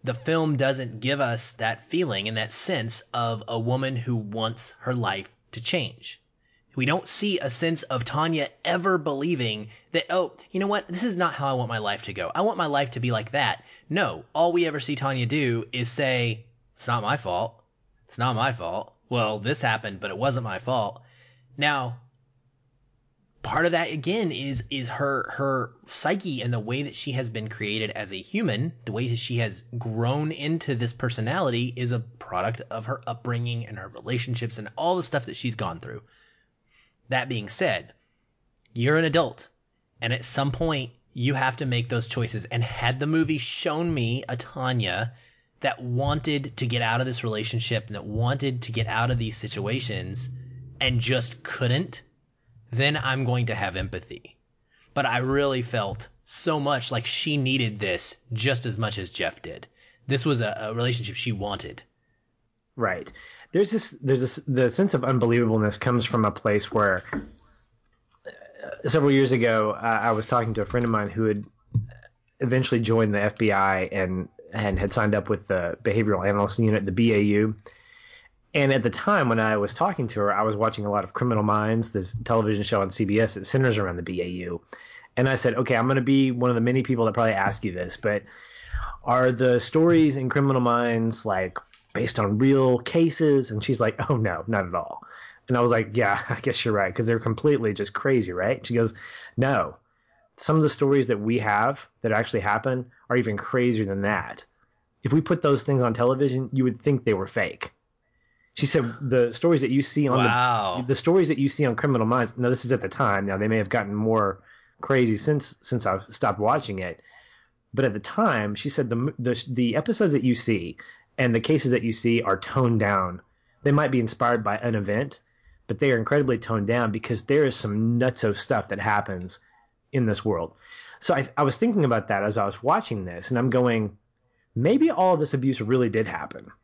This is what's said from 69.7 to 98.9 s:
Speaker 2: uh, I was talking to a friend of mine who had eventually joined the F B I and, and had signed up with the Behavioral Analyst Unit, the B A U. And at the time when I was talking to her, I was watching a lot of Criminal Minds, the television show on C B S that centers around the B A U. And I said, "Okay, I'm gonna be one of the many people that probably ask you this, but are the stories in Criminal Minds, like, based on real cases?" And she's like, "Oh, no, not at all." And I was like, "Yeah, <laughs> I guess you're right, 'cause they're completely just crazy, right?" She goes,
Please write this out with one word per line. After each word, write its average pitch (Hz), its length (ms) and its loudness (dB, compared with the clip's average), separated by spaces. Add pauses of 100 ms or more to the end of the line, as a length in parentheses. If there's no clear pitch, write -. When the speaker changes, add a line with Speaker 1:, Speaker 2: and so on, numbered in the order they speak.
Speaker 2:
uh, 113 300 0
I 113 120 2
was 107 120 -2
talking 117 280 0
to 107 80 -2
a 101 40 0
friend 120 200 0
of 117 40 0
mine 107 200 0
who 110 160 0
had 104 180 0 (960)
eventually 131 400 2
joined 113 340 4
the 101 80 2
F 104 160 0
B 107 140 4
I 98 320 2
and, 92 460 -2 (240)
and 101 260 0
had 98 140 0
signed 107 200 2
up 104 140 0
with 101 200 -2
the 87 360 0
Behavioral 101 420 2
Analyst 101 340 2
Unit, 107 260 2
the 98 80 -2
B 113 200 4
A 104 60 4
U. 104 360 4 (1000)
And 139 200 4
at 123 100 2
the 120 60 2
time 170 400 2
when 113 100 2
I 110 180 2
was 101 160 0
talking 165 340 -2
to 107 140 -4
her, 101 120 2
I 101 100 0
was 110 120 0
watching 107 300 -2
a 104 60 -2
lot 101 120 0
of 92 100 -12
Criminal 117 300 0
Minds, 107 480 2
the 95 180 -4 (140)
television 107 400 2
show 101 180 2
on 95 80 0
C 110 140 -2
B 101 160 2
S 110 140 2
that 98 120 -10
centers 131 320 2
around 90 200 -2
the 87 60 -6
B 87 180 -6
A 87 60 -4
U. 90 340 -8 (560)
And 127 100 4
I 135 80 2
said, 117 200 2
"Okay, 123 200 0
I'm 117 120 2
gonna 135 140 2
be 135 300 4
one 123 180 2
of 123 60 2
the 113 60 2
many 123 220 2
people 117 220 2
that 107 80 2
probably 113 200 2
ask 98 320 -2
you 92 80 -2
this, 90 240 -6
but 104 260 -2 (800)
are 127 300 4
the 123 260 4
stories 160 560 4
in 131 140 -2
Criminal 135 320 4
Minds, 120 640 2
like, 92 320 -2 (360)
based 113 260 -2
on 104 180 2
real 131 420 4
cases?" 147 720 2
And 107 120 -4
she's 120 160 0
like, 113 160 2 (140)
"Oh, 139 80 4
no, 90 300 0
not 104 180 2
at 87 100 -6
all." - 260 -6 (460)
And 127 100 2
I 120 40 4
was 120 100 4
like, 107 240 2
"Yeah, 104 300 2
<laughs> - 40 -14
I 117 120 -2
guess - 240 -2
you're 113 80 2
right, 98 200 2
'cause 117 120 -2
they're 113 140 2
completely 113 540 2
just 101 200 -6
crazy, 117 400 0
right?" 95 340 -2
She 120 60 -4
goes, 113 200 2 (440)